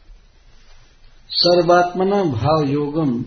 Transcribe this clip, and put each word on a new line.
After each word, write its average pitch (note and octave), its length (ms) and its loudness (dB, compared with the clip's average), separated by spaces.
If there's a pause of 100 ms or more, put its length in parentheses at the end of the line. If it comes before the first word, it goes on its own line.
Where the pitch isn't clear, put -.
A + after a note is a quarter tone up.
(1300)
सर्वात्मना F3+ 960 2
भाव D3 400 0
योगम C#3+ 640 -2